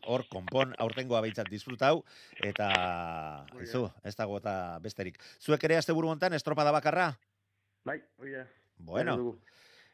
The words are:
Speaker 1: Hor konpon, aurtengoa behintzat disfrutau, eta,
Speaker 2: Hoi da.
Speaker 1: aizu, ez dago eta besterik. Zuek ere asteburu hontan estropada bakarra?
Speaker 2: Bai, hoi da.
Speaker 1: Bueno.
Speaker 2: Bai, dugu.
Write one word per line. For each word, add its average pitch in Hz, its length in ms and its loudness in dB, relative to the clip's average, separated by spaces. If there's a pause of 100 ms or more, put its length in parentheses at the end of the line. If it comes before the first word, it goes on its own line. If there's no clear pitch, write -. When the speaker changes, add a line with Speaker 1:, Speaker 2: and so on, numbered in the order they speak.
Speaker 1:
Hor 123 240 0
konpon, 120 480 0
aurtengoa 117 440 0
behintzat 107 280 -4
disfrutau, 131 540 2 (360)
eta, 101 280 -2 (840)
Speaker 2:
Hoi 123 60 -18
da. - 80 -14
Speaker 1:
aizu, 120 260 -2 (120)
ez 104 120 -8
dago 101 220 -4
eta 92 420 -4
besterik. 92 380 -8 (220)
Zuek 151 240 2
ere 160 140 6
asteburu 160 320 2
hontan 170 240 0
estropada 147 380 4
bakarra? 151 460 2 (680)
Speaker 2:
Bai, 131 120 -6 (220)
hoi 135 120 -12
da. 131 140 -10 (320)
Speaker 1:
Bueno. 110 380 -2
Speaker 2:
Bai, 120 80 -2
dugu. 117 160 -6 (540)